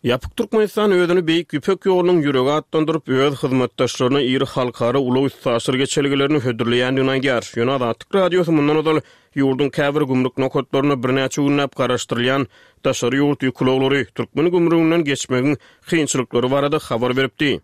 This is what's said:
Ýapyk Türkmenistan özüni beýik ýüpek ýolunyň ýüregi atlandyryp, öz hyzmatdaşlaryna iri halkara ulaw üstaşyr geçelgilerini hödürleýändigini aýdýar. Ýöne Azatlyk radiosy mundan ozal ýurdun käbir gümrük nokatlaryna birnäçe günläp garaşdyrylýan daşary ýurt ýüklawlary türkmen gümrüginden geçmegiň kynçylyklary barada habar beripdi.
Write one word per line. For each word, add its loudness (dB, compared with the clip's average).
Ýapyk -2
Türkmenistan 0
özüni 2
beýik -2
ýüpek -2
ýolunyň 2
ýüregi 2
atlandyryp, -2
öz 2
hyzmatdaşlaryna 0
iri 0
halkara -2
ulaw 2
üstaşyr -2
geçelgilerini 0
hödürleýändigini 0
aýdýar. 0
Ýöne 0
Azatlyk -4
radiosy 2
mundan 2
ozal 2
ýurdun 2
käbir 0
gümrük 0
nokatlaryna 0
birnäçe -2
günläp 0
garaşdyrylýan -2
daşary 0
ýurt 0
ýüklawlary 0
türkmen -2
gümrüginden 2
geçmegiň 0
kynçylyklary 0
barada 0
habar -2
beripdi. -2